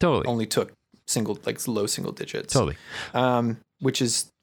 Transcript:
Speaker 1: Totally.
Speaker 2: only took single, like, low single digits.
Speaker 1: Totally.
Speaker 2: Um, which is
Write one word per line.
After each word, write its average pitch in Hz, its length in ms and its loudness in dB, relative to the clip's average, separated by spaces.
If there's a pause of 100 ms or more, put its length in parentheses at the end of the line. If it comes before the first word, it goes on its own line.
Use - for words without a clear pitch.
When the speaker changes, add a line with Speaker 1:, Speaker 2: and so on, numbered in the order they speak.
Speaker 1:
Totally. 147 260 4
Speaker 2:
only 117 180 0
took 107 260 0 (360)
single, 107 400 -2
like, - 200 -4
low 107 200 0
single - 260 -4
digits. - 400 -6
Speaker 1:
Totally. 95 240 2 (380)
Speaker 2:
Um, 120 420 2 (240)
which 131 220 2
is - 280 0 (120)